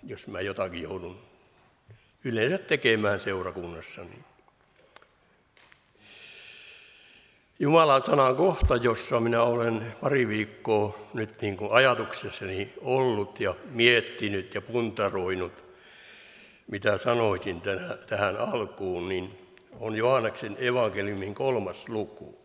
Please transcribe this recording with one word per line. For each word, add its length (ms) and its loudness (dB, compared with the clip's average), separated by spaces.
jos 240 -14
mä 140 -8
jotakin 400 -6
joudun 440 -12
yleensä 320 0
tekemään 640 2
seurakunnassa, 800 -8
niin 240 -20
Jumalan 440 6
sanan 320 4
kohta, 400 4
jossa 440 2
minä 240 4
olen 580 0
pari 260 2
viikkoa 840 -2
nyt 280 -8
niin 160 -4
kuin 140 -6
ajatuksessani 1120 0
ollut 580 0
ja 160 -2
miettinyt 840 2
ja 60 -4
puntaroinut, 1000 -2
mitä 300 0
sanoisin 640 0
tänä-, 360 -6
tähän 300 -2
alkuun, 720 -4
niin 300 -6
on 160 -6
Johanneksen 640 0
evankeliumin 760 -2
kolmas 540 -4
luku. 560 -8